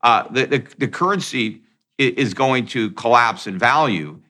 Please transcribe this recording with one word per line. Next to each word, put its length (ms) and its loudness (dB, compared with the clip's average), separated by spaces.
Uh, 280 4
the, 160 0
the, 180 -2
the 100 -2
currency 720 -4
i-, 160 2
is 160 0
going 320 0
to 260 -4
collapse 560 2
in 100 -8
value. 600 0